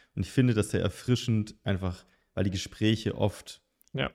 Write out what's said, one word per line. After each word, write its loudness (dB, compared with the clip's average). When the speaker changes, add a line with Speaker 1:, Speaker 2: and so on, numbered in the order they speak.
Speaker 1:
Und -2
ich -10
finde 4
das 2
sehr 0
erfrischend, 0
einfach -2
weil 0
die 2
Gespräche 0
oft -4
Speaker 2:
Ja. -4